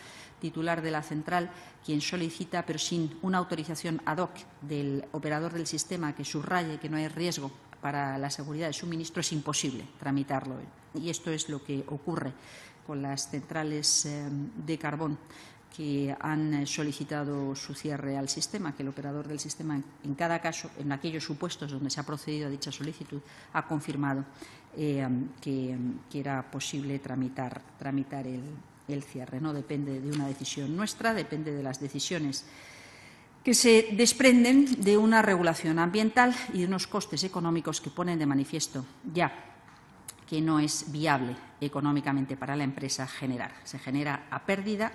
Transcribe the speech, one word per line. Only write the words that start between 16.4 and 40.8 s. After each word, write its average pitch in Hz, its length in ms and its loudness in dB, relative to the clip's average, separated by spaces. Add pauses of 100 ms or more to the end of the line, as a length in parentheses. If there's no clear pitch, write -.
eh, 143 100 2
solicitado 143 920 -2
su 143 200 -10
cierre 143 420 -4
al 139 100 -2
sistema, 156 480 -4
que - 60 -8
el 139 80 -4
operador 143 380 -6
del 151 120 -6
sistema, 156 360 -4
en, 139 100 -2 (180)
en 143 120 -2
cada 165 240 0
caso, 165 400 -4
en 143 120 -2
aquellos 156 320 -2
supuestos 151 480 -6
donde 139 200 -2
se - 80 -4
ha 143 40 -4
procedido 151 440 -4
a - 20 -4
dicha 139 220 -6
solicitud, 143 500 -8 (320)
ha 156 140 0
confirmado, 139 580 0 (500)
eh, 139 320 0 (320)
que, 131 380 -2 (320)
que 147 100 -6
era 135 300 -2
posible 139 500 -4
tramitar, 127 600 -4 (180)
tramitar 139 480 -2
el, 127 140 -6 (480)
el 143 140 -2
cierre. 127 360 -8
No 156 140 -2
depende 143 480 -2
de 143 100 -4
una 147 160 0
decisión 139 480 -4
nuestra, 214 380 0
depende 156 400 -2
de 139 100 -4
las 131 160 -4
decisiones 143 640 -2 (960)
que 247 120 6
se 220 400 10
desprenden 247 880 8
de 202 140 10
una 220 240 8
regulación 170 580 4
ambiental 220 560 6 (160)
y 196 80 0
de 175 60 4
unos 185 220 0
costes 180 360 -2
económicos 170 560 0
que - 100 -8
ponen 175 300 0
de 151 60 2
manifiesto 139 580 0 (300)
ya 165 180 4 (960)
que 156 140 0
no 160 180 6
es 147 320 0